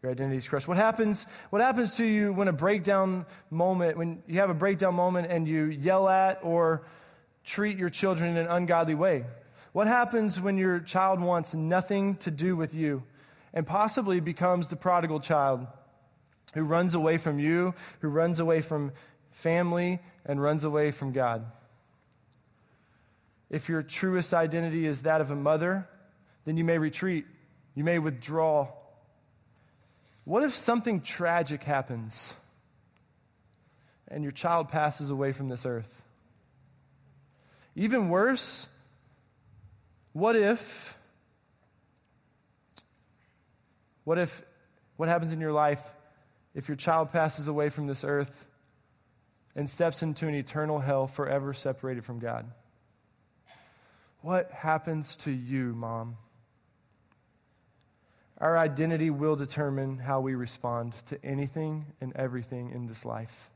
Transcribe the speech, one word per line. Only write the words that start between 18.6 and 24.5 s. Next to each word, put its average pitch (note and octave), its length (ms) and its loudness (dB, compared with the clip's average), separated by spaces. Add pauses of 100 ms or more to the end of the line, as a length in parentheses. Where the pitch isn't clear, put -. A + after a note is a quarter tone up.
from D3 320 -2 (380)
family, F3 680 0 (260)
and C#3 160 -2
runs D3 220 2
away D3+ 280 2
from C#3 200 -6
God? A#2 340 0 (2000)
If - 180 -6
your D#3+ 160 0
truest F#3 500 -2
identity E3 520 2